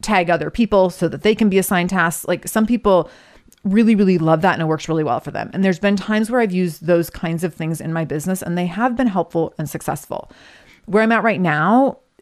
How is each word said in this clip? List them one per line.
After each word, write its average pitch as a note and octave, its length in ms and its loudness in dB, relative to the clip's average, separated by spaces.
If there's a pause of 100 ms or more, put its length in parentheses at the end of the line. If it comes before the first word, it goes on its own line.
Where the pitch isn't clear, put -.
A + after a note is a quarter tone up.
tag F#3 280 0
other D#3 180 0
people G3 420 2
so E3+ 180 -4
that - 140 -8
they G#3+ 120 2
can G#3+ 140 2
be F#3+ 100 4
assigned F3+ 320 0
tasks. E3+ 380 -2
Like, F3 180 -4
some G#3+ 200 0
people G3+ 440 2 (540)
really, G#3+ 320 4
really F#3+ 220 4
love D#3+ 240 2
that, F3+ 100 2
and E3 100 -2
it D#3+ 40 -2
works D#3 220 -4
really D#3+ 140 0
well A#2+ 160 -2
for - 140 -10
them. G#2 200 -8
And F#3+ 120 -2
there's F#3 160 0
been G3+ 160 0
times G#3+ 340 -2
where B3 100 0
I've G#3+ 120 0
used F3+ 340 -4
those E3+ 240 2
kinds E3 320 -6
of E3+ 100 -4
things D#3+ 280 -6
in D#3+ 120 -8
my E3 120 -4
business, E3+ 380 -6
and E3+ 140 -4
they F3+ 100 -2
have A3+ 300 -2
been B3+ 120 0
helpful E3+ 500 -2
and D3+ 100 -6
successful. - 600 -8 (560)
Where G#3 160 2
I'm A3 100 2
at A3 100 2
right G3 180 0
now, F3+ 580 2 (240)